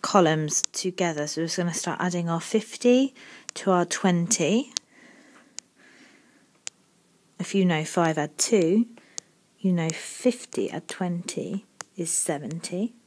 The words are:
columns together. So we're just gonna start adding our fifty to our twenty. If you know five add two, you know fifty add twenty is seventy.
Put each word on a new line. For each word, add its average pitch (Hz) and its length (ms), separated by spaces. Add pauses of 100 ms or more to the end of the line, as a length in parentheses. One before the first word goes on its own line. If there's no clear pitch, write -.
columns 156 600 (100)
together. 175 540
So 151 140
we're 165 60
just 165 100
gonna 175 180
start - 260
adding 175 280
our 165 120
fifty 247 760 (400)
to - 180
our 175 120
twenty. 175 880 (2750)
If - 140
you 196 100
know 160 200
five 160 320
add 151 220
two, 202 480 (720)
you 190 140
know 170 160
fifty - 840
add 156 160
twenty 175 760 (320)
is 165 140
seventy. 165 840 (140)